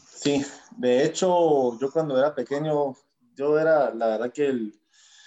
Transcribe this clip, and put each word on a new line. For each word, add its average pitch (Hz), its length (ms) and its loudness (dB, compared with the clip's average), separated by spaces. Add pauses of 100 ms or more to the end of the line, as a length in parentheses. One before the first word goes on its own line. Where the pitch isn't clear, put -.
(140)
Sí, 143 300 -2 (320)
de 123 280 2
hecho, 156 760 2
yo 135 100 -4
cuando 156 260 -2
era 143 180 2
pequeño, 143 600 -2 (400)
yo 147 240 0
era, 156 360 2
la 113 120 -2
verdad 113 260 -2
que 147 140 -2
el, 117 340 -4 (460)